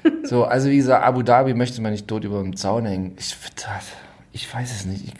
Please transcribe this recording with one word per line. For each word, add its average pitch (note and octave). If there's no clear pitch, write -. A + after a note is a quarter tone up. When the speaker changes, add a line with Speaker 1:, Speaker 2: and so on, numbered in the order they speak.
Speaker 1:
<laughs> D#4+
Speaker 2:
So, A#2+
also C3+
wie C#3
gesagt, B2+
Abu B2+
Dhabi B2
möchte A#2+
man A2
nicht G#2
tot A2
über G2+
dem F#2
Zaun G2+
hängen. F#2+
Ich, -
ich -
weiß B2
es G2+
nicht. G2
Ich, -